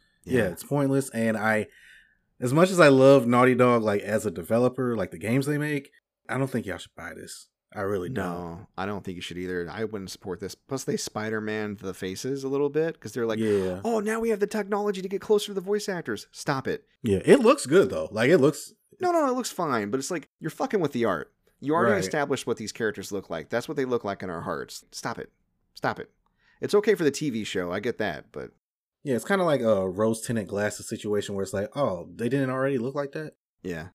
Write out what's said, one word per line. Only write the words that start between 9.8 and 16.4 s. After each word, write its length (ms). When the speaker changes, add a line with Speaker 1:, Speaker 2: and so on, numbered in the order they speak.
Speaker 1:
wouldn't 260
support 300
this. 140
Plus, 300
they 120
Spider-Man 840
the 120
faces 500
a 60
little 220
bit 280
'cause 140
they're 140
like, 120
Speaker 2:
Yeah. 460
Speaker 1:
"Oh, 160
now 200
we 100
have 100
the 60
technology 560
to 60
get 120
closer 280
to 60
the 60
voice 280
actors." 440
Stop 340